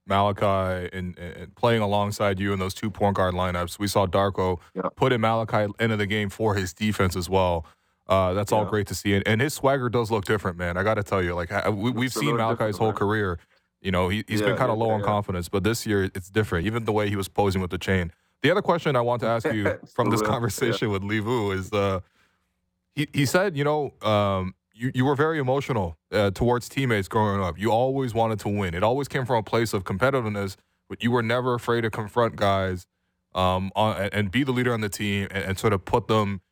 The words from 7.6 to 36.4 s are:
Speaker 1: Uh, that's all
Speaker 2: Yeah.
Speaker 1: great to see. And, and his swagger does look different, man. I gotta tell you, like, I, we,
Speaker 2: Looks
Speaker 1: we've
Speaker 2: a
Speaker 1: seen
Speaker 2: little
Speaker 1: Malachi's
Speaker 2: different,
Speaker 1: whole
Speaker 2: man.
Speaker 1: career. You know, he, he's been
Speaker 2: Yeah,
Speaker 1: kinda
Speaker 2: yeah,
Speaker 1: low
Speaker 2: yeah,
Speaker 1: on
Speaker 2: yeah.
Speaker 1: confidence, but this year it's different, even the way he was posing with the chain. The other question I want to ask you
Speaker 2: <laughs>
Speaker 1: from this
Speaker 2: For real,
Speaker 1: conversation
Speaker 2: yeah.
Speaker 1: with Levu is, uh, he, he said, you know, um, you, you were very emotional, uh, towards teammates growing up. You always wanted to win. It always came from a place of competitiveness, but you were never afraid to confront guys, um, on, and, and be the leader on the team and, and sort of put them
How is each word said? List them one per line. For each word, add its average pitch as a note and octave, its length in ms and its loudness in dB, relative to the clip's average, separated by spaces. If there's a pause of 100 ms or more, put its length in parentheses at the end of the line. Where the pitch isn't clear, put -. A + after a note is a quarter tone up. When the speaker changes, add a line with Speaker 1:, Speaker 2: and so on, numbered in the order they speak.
Speaker 1:
Uh, F#2 260 2
that's G2+ 180 -2
all A2 140 2
Speaker 2:
Yeah. - 40 -8
Speaker 1:
great G#2 180 0
to F#2 80 -6
see. G2+ 180 0
And, G2 120 2
and G#2+ 140 2
his D3 140 0
swagger C3+ 340 2
does A2+ 240 0
look G#2 140 0
different, G2 320 -2
man. F2 200 -4
I F#2+ 60 0
gotta G#2+ 200 0
tell F#2+ 200 0
you, F2 120 -2
like, F2 180 -4
I, G2+ 160 0
we, G#2 160 -2
Speaker 2:
Looks A#2+ 120 0
Speaker 1:
we've B2+ 180 0
Speaker 2:
a A2+ 40 -2
Speaker 1:
seen D3 120 0
Speaker 2:
little A#2 80 0
Speaker 1:
Malachi's A2+ 180 0 (180)
Speaker 2:
different, - 20 -12
Speaker 1:
whole A2+ 120 2
Speaker 2:
man. G2+ 60 -2
Speaker 1:
career. G2+ 440 0 (420)
You F#2+ 100 -4
know, F#2 180 2
he, G#2 180 -2
he's G#2+ 140 0
been G#2 100 2
Speaker 2:
Yeah, F#2 60 0
Speaker 1:
kinda B2 160 2
Speaker 2:
yeah, A2 60 0
Speaker 1:
low A2+ 80 2
Speaker 2:
yeah, A2 80 2
Speaker 1:
on G#2+ 40 -2
Speaker 2:
yeah. G2+ 60 -4
Speaker 1:
confidence, G2+ 420 -2
but G2 160 -2
this A2+ 220 0
year G2+ 180 2 (100)
it's F#2 160 -10
different, F#2 380 0
even A#2 160 -2
the A2 80 -2
way G#2 180 2
he G#2 60 -2
was F#2+ 140 -4
posing F#2+ 320 0
with F2+ 100 -4
the F#2 60 -6
chain. F2+ 340 0 (300)
The C#3+ 100 4
other F#3+ 100 4
question D#3+ 360 0
I A#2+ 40 4
want A#2+ 200 0
to A#2 60 0
ask A#2 180 0
you A2 180 0
Speaker 2:
<laughs> - 300 -4
Speaker 1:
from A2+ 160 0
this A2 100 2
Speaker 2:
For G#2+ 60 2
real, G#2+ 80 0
Speaker 1:
conversation A#2 560 0
Speaker 2:
yeah. G2+ 40 0
Speaker 1:
with G2 100 -2
Levu G#2+ 480 0
is, F#2+ 200 -4
uh, G2 300 0 (920)
he, D3 200 -2
he C#3+ 120 2
said, F3+ 320 2
you C#3+ 60 0
know, D3 380 0
um, G2+ 520 0 (200)
you, B2+ 200 -4
you B2+ 120 0
were C#3+ 100 2
very D#3 240 2
emotional, B2+ 580 -2 (140)
uh, G2+ 200 2
towards A#2+ 380 0
teammates A#2 380 0
growing G#2 340 2
up. F2 160 -2
You G#2+ 140 0
always C3 420 0
wanted A2+ 260 0
to G#2+ 100 -6
win. G2+ 240 -2
It F2 100 -2
always C3+ 240 0
came C3+ 180 -4
from A#2+ 120 0
a A2 60 0
place A2+ 300 0
of G2 100 -2
competitiveness, G#2+ 720 -2 (340)
but - 140 -10
you A#2 80 2
were B2 120 2
never B2 300 0
afraid A#2 280 0
to A2+ 80 -2
confront A2+ 460 0
guys, F#2+ 500 0 (500)
um, F#2 400 2
on, G#2+ 220 2
and, G2 160 -4
and G2 180 0
be B2+ 120 2
the C3+ 80 0
leader B2 220 0
on A2+ 80 -2
the A2 80 -2
team G2+ 420 -2
and, G2 120 -4
and F#2+ 160 -4
sort A2 140 2
of F#2+ 120 -2
put A#2+ 220 0
them G2+ 340 2 (100)